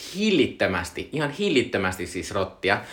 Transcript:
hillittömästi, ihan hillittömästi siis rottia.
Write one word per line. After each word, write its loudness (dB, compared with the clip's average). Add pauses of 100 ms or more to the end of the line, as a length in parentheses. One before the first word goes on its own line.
(140)
hillittömästi, 2
ihan 0
hillittömästi 0
siis -6
rottia. 0 (120)